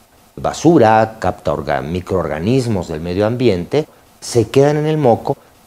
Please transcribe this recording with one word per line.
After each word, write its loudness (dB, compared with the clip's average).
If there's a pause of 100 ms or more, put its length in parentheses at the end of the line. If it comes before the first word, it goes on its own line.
(340)
basura, 2
capta -4
orga-, -4
microorganismos -2
del -8
medio -2
ambiente, -2 (340)
se 0
quedan 4
en -2
el 0
moco 0 (300)